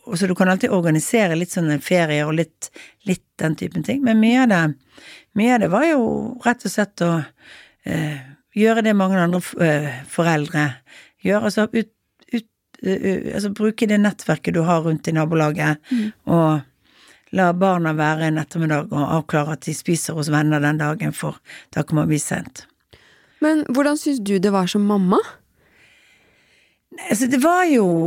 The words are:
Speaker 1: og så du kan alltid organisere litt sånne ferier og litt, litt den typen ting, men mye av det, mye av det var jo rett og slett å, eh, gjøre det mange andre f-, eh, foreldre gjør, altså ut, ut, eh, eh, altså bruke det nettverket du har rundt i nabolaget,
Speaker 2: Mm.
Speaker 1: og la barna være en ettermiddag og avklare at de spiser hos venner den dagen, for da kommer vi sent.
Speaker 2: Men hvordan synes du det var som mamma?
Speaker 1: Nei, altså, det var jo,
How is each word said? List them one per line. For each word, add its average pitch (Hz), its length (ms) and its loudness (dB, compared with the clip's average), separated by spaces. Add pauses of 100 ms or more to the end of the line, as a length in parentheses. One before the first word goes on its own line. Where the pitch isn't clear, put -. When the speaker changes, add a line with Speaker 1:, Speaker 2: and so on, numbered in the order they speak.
Speaker 1:
og 240 120 -8
så 196 100 0
du 185 60 0
kan 190 140 2
alltid 185 220 0
organisere 170 640 2
litt 175 140 -4
sånne 156 300 0
ferier 151 460 0
og 156 100 -2
litt, - 340 -4 (360)
litt 185 180 -4 (140)
den 160 180 -2
typen 170 260 -6
ting, 254 200 -4
men 220 180 4
mye 240 220 4
av 254 60 4
det, 165 260 2 (600)
mye 240 200 2
av 233 60 2
det 165 100 0
var 220 140 2
jo 240 600 0
rett 240 220 -2
og 190 40 -6
slett 208 260 -4
å, 170 280 0 (600)
eh, 151 320 -4 (360)
gjøre 220 300 2
det 220 120 2
mange 190 200 2
andre 175 220 2
f-, - 220 -8
eh, 147 480 0
foreldre 151 680 -2 (500)
gjør, 202 200 2
altså 214 280 0
ut, 226 160 -2 (460)
ut, 233 100 -4 (380)
eh, 185 100 -2
eh, - 420 -2
altså 202 200 -4
bruke 214 340 -2
det 208 120 2
nettverket 185 520 -2
du 170 100 2
har 165 200 2
rundt 160 260 -2
i 165 40 -2
nabolaget, 156 640 0 (120)
Speaker 2:
Mm. 214 220 -2 (140)
Speaker 1:
og 156 360 2 (720)
la 185 200 2
barna 175 420 0
være 156 320 0
en 156 120 0
ettermiddag 156 540 -2
og 147 160 -2 (160)
avklare 151 280 -2
at 151 100 -8
de 160 100 -6
spiser 160 420 -4
hos 156 140 -4
venner 151 320 2
den 147 160 0
dagen, 151 380 -4
for - 240 -8 (340)
da 156 100 -2
kommer 156 240 0
vi 151 120 0
sent. - 480 -8 (720)
Speaker 2:
Men 302 240 2
hvordan 285 320 0
synes 277 260 -2
du 196 160 0
det 196 140 2
var 190 140 2
som 208 200 0
mamma? 202 320 2 (1700)
Speaker 1:
Nei, - 180 -16
altså, 247 200 0
det 269 120 2
var 349 260 4
jo, 233 180 4 (200)